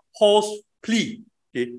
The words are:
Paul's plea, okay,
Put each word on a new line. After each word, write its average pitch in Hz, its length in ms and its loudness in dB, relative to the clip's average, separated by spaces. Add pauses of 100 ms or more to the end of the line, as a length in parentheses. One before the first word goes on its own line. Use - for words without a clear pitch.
(180)
Paul's 214 460 2 (180)
plea, 208 400 -4 (340)
okay, 120 240 -4